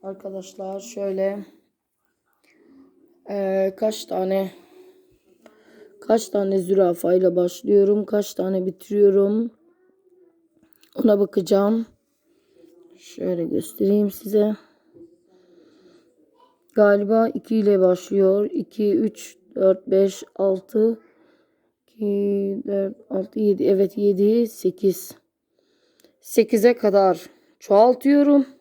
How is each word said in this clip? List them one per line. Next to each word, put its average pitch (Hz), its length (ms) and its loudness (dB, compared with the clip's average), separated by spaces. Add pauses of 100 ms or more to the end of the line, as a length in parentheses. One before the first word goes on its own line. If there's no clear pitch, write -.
Arkadaşlar 190 760 -14
şöyle, 196 640 -6 (1800)
e, 190 480 -2
kaç 214 280 -4
tane, 190 460 -4 (1500)
kaç 220 280 0
tane 196 280 -2
zürafayla 180 800 2
başlıyorum, 196 720 2
kaç 208 280 -4
tane 190 320 -4
bitiriyorum, 202 840 0 (1500)
ona 208 160 4
bakacağım. 202 680 0 (1120)
Şöyle 180 460 -8
göstereyim 202 680 -2
size. 208 440 -2 (2250)
Galiba 208 540 2
iki - 280 -6
ile 202 240 2
başlıyor. 190 720 0
İki, 208 440 -4
üç, - 420 -6 (180)
dört, 190 320 0
beş, 190 360 0 (120)
altı. 214 640 -2 (880)
İki, 202 800 -4
dört, 196 300 -6 (120)
altı, 196 300 -8
yedi. 208 240 0
Evet, 190 340 0
yedi, 208 500 0
sekiz. - 680 -4 (1040)
Sekize 226 520 2
kadar 196 560 0 (300)
çoğaltıyorum. 277 840 4 (160)